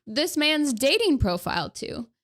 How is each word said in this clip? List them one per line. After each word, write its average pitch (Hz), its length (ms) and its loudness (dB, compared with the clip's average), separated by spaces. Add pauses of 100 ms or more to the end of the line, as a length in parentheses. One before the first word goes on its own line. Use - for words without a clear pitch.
this 294 300 -2
man's 302 360 2
dating 294 460 2
profile 180 520 0
to. - 360 -10 (160)